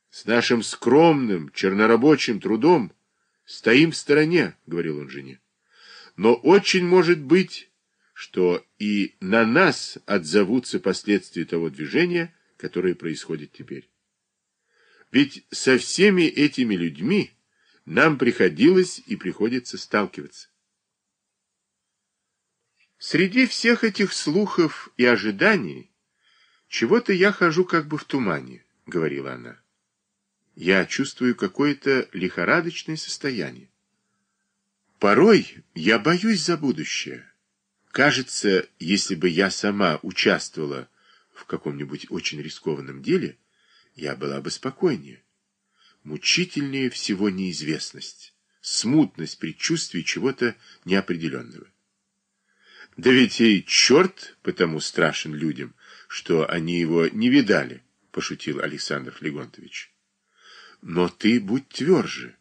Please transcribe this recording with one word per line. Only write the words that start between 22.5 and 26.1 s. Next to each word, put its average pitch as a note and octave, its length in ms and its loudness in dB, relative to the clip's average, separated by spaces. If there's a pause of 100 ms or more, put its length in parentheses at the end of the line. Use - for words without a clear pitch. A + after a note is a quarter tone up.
«Среди F#3+ 480 2
всех - 360 0
этих G#3 300 0
слухов E3+ 840 -2
и B2 80 2
ожиданий G#2+ 880 0 (760)